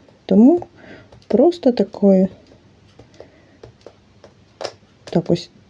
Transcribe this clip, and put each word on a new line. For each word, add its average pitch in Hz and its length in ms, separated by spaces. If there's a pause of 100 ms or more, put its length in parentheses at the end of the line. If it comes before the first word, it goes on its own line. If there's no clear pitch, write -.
(260)
тому 214 360 (640)
просто 247 460
такою, 196 560 (2750)
так - 260
ось - 200 (200)